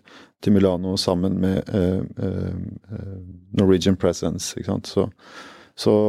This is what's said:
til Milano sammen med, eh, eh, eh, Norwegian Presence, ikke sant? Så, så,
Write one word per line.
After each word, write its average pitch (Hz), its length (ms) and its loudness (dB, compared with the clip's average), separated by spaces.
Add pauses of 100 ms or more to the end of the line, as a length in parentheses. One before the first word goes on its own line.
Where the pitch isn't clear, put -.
(420)
til 107 120 4
Milano 95 420 2
sammen 92 460 0
med, 95 260 0
eh, 92 320 0 (180)
eh, 92 360 -4 (380)
eh, 98 260 -12 (360)
Norwegian 95 440 4
Presence, 87 580 -2
ikke - 160 -6
sant? 98 160 -6
Så, 101 220 0 (640)
så, - 160 2 (180)